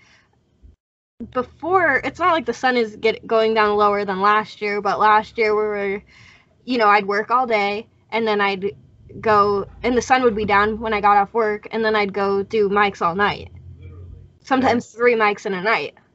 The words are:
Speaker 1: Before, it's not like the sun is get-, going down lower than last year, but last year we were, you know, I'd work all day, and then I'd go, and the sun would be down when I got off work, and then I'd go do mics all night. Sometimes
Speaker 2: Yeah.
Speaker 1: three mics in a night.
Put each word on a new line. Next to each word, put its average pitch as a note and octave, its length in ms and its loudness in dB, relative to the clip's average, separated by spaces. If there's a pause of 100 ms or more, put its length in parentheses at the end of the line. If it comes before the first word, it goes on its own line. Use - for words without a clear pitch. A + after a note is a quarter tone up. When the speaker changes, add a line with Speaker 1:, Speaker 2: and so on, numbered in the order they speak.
(1300)
Speaker 1:
Before, D#4 720 0
it's - 160 -8
not F4 140 2
like D#4+ 120 -2
the A#3 80 -4
sun B3 240 -2
is G#3+ 180 -2
get-, - 320 -2
going A3 260 2
down G#3 240 2
lower G#3 280 2
than F#3+ 160 -4
last G#3 400 0
year, G#3 200 -4
but G3 180 -2
last G#3+ 380 2
year G#3+ 180 2
we G#3+ 80 0
were, G3+ 400 -6 (640)
you B3+ 120 -2
know, A3 100 2
I'd G3+ 180 4
work G3+ 240 -2
all B3+ 160 2
day, G#3 420 -2 (220)
and A3+ 180 -2
then G#3 140 0
I'd G3 340 -4 (440)
go, G3+ 480 2 (160)
and A#3+ 140 0
the A3+ 40 2
sun C4 220 2
would A3+ 120 2
be G#3+ 100 -2
down G#3 340 0
when A3 140 -4
I G3+ 80 -2
got G3+ 160 6
off G3 160 0
work, G#3+ 380 -2
and A3 120 -2
then A3 120 0
I'd G3+ 180 -2
go G3 300 -2
do G3+ 260 0
mics G3+ 360 0
all E3+ 100 -2
night. G3 360 -4 (920)
Sometimes A#3+ 520 -2
Speaker 2:
Yeah. G#3 60 -20
Speaker 1:
three A#3+ 160 2
mics G#3 300 -2
in G3 80 -4
a F#3 80 -6
night. F#3+ 340 -2 (200)